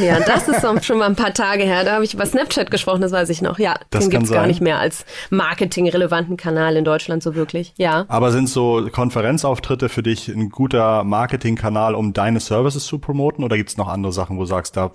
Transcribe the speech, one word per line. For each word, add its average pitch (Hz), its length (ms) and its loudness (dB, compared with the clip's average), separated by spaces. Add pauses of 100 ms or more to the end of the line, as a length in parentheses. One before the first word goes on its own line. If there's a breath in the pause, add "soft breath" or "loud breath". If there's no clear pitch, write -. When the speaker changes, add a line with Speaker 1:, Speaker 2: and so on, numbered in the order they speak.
Speaker 1:
ja, 165 160 4
das 214 300 2
ist 233 160 2
auch 220 180 0
schon 220 160 0
mal 214 60 4
ein 202 100 2
paar 202 180 -2
Tage 202 300 0
her. 185 220 2
Da 208 100 0
hab 220 80 0
ich 220 100 -4
über 202 120 -2
Snapchat 262 440 0
gesprochen, 185 320 0
das 185 120 0
weiß 175 160 0
ich 165 120 -2
noch. 185 160 -2
Ja, 190 180 0 (140)
Speaker 2:
Das 104 140 2
Speaker 1:
den - 80 4
Speaker 2:
kann - 80 2
Speaker 1:
gibt's 113 140 2
gar 107 80 4
Speaker 2:
sein. 110 80 4
Speaker 1:
nicht 175 120 2
mehr 160 180 2
als - 260 -4 (260 loud breath)
marketingrelevanten 175 1040 0
Kanal 160 380 0
in 156 80 2
Deutschland 160 400 0
so 160 100 -4
wirklich, 165 440 -4
ja. 170 320 2
Speaker 2:
Aber 120 220 2
sind 127 180 2
so 120 420 2
Konferenzauftritte 123 1000 0
für 117 140 -4
dich 113 240 -2
ein 107 220 -4
guter 110 560 2
Marketingkanal, 110 880 0
um 107 180 -2
deine 110 280 0
Services 135 440 -2
zu 151 140 -6
promoten? 143 460 -2
Oder 110 100 0
gibt's 107 220 -4
noch 98 100 -2
andere 95 240 -4
Sachen, 92 260 -4
wo 95 40 -4
du 92 60 -2
sagst, 90 300 -4
da, 92 180 -2